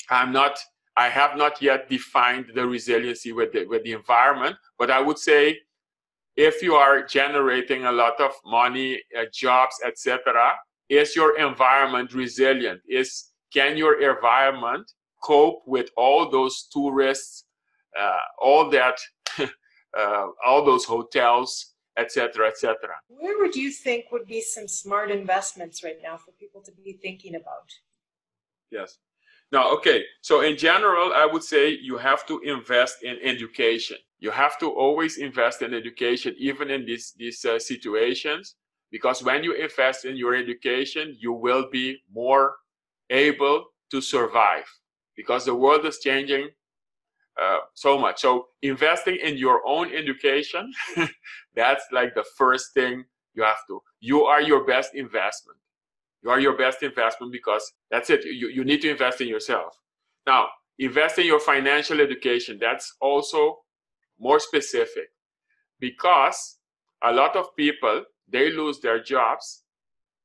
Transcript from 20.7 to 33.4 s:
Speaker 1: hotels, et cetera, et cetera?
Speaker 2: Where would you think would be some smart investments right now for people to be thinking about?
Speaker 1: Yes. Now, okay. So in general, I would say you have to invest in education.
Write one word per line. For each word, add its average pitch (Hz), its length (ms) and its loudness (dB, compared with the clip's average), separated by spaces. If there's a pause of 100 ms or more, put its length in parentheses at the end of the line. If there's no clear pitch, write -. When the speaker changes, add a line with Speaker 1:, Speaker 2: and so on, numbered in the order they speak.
Speaker 1:
hotels, 120 880 0 (240)
et 117 140 -4
cetera, 117 360 0
et 110 100 -4
cetera? 110 380 -6 (120)
Speaker 2:
Where 330 320 -8
would 392 160 0
you 269 160 -8
think 240 400 -8
would 233 160 -8
be 220 140 -10
some 214 260 -12
smart 202 440 -6
investments 190 720 -6
right 160 180 -12
now 160 160 -14
for - 220 -20
people 202 220 -20
to 190 100 -20
be 196 220 -20
thinking 185 420 -16
about? - 340 -16 (1040)
Speaker 1:
Yes. 98 280 -14 (520)
Now, 135 240 4
okay. 123 280 2 (180)
So 147 200 2
in 151 160 0
general, 175 560 2
I 151 120 6
would 156 180 0
say 147 260 4
you 127 280 -6
have 135 300 0
to 156 140 -8
invest 127 600 -2
in 123 200 -10
education. 117 760 -2 (220)